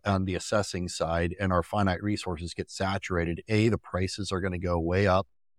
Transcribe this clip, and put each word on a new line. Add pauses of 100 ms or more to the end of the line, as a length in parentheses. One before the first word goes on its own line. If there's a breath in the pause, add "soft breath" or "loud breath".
on
the
assessing
side
and
our
finite
resources
get
saturated,
A,
the
prices
are
gonna
go
way
up, (340)